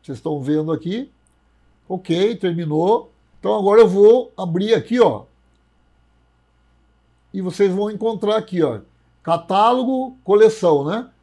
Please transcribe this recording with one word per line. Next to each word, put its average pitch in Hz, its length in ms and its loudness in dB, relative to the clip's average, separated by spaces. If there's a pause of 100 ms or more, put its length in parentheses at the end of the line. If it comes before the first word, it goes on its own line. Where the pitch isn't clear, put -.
Vocês 131 140 -14
estão 147 240 -8
vendo 151 320 -2
aqui. 190 360 -8 (760)
Ok, 185 480 -2
terminou. 170 760 -2 (300)
Então 208 180 -4
agora 208 220 4
eu 220 80 8
vou 214 480 4
abrir 190 380 -2
aqui, 226 260 -2
ó. 147 240 0 (2000)
E 190 60 -8
vocês 190 320 0
vão 208 180 -4
encontrar 214 460 -4
aqui, 185 260 -4
ó. 117 200 -2 (420)
Catálogo, 240 1000 0
coleção, 190 640 2
né? 214 260 -6 (140)